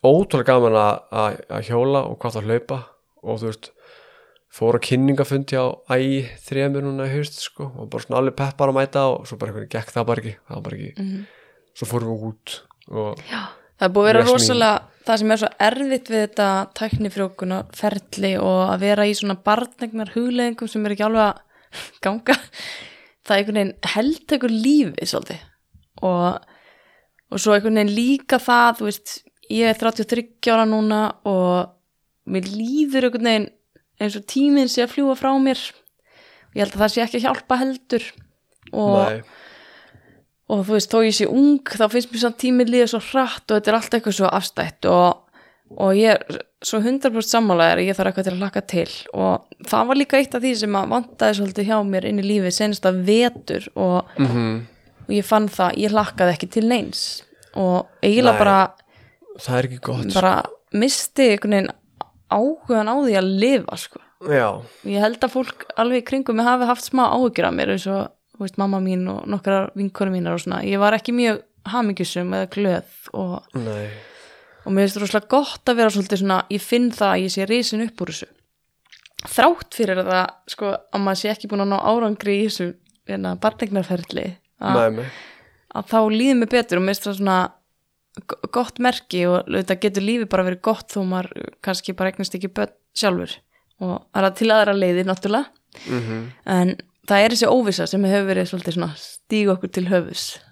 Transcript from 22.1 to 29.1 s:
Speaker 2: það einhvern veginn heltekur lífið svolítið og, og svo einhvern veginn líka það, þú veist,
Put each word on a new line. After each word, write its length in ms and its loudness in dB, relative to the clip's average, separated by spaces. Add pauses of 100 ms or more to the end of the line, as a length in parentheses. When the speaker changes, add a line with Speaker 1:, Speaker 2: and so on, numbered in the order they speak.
Speaker 2:
það 120 2
einhvern 220 0
veginn 160 -2 (160)
heltekur 600 0
lífið 580 2
svolítið 300 -6 (640)
og, 400 0 (920)
og 100 -4
svo 140 6
einhvern 240 2
veginn 140 2
líka 460 0
það, 400 4
þú 80 -4
veist, 280 -10 (280)